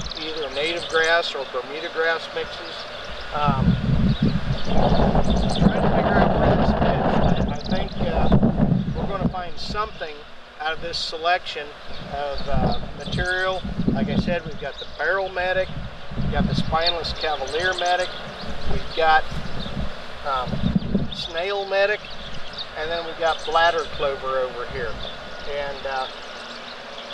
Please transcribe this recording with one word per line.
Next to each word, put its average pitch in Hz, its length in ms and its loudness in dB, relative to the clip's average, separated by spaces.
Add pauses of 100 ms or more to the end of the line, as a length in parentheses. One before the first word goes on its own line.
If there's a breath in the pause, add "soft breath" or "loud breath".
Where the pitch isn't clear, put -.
(200)
either 156 340 -6
native 165 360 -2
grass 165 440 2
or 135 200 -4
Bermuda 139 400 -6
grass 160 420 0
mixes. - 400 -8 (580)
Um, 147 400 4 (1900)
trying - 180 4
to - 140 4
figure - 240 2
out - 180 6
where - 200 6
this - 140 4
fits. - 1000 2
I - 60 2
think, - 140 -2 (100)
uh, - 360 6 (600)
we're - 100 -2
gonna 190 220 0
find 180 280 -4
something 208 580 -6 (440)
out 156 140 -2
of 156 80 -6
this 170 160 -6
selection 165 680 -2 (460)
of, 143 360 -4
uh, - 300 4 (180)
material. 185 640 -2 (320)
Like - 160 0
I - 80 -2
said, 175 280 0
we've 143 140 -8
got 139 180 -8
the - 80 -10 (120)
barrel 185 320 -2
medic, 185 380 -2 (500)
we've - 140 0
got 147 160 2
the 147 80 -2
spineless 165 580 0
Cavalier 156 680 -2
medic, 180 300 2 (600)
we've - 240 0
got, 160 280 6 (1040)
um, 143 240 -2 (640)
snail 190 520 -4
medic, 196 340 2 (800)
and 156 120 -4
then 170 160 -4
we've 160 140 -8
got 160 260 0
bladder 165 400 4 (100)
clover 135 440 -2
over 123 280 -4
here. 123 240 -6 (580)
And, 143 380 -6
uh, 131 200 -4 (1080)